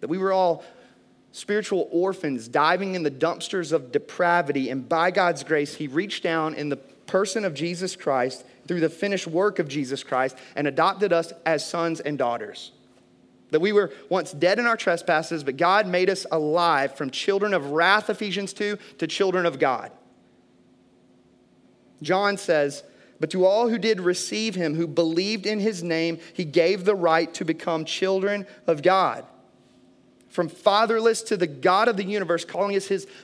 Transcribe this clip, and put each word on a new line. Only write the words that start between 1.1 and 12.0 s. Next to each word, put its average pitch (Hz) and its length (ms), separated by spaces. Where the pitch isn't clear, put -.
spiritual 208 600
orphans 165 560
diving 180 460
in 175 80
the 147 80
dumpsters 165 640
of 139 180
depravity, 147 800
and 127 180
by 170 220
God's 175 340
grace, 147 300
he 156 120
reached 170 360
down 160 320
in 147 160
the 135 80
person - 680
of 170 100
Jesus 175 400
Christ, 131 500
through 175 140
the 160 100
finished 196 360
work 190 320
of 165 80
Jesus 135 380
Christ, 131 320
and 147 120
adopted 180 440
us 165 220
as 156 200
sons 165 340